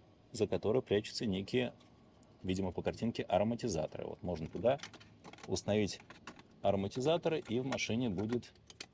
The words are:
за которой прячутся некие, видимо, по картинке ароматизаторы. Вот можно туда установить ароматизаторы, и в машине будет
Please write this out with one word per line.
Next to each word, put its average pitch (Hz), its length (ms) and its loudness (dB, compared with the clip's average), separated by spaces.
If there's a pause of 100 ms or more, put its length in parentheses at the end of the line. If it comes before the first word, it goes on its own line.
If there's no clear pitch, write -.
(320)
за 104 160 0
которой 107 340 2
прячутся - 440 0
некие, 98 480 0 (680)
видимо, 95 280 0
по 87 100 -6
картинке - 420 -2
ароматизаторы. 101 800 0
Вот - 180 -10
можно 80 240 -2
туда 123 320 2 (680)
установить 104 520 2 (640)
ароматизаторы, 131 800 2
и 113 200 -2
в 131 60 0
машине 123 440 0
будет 110 440 -2 (400)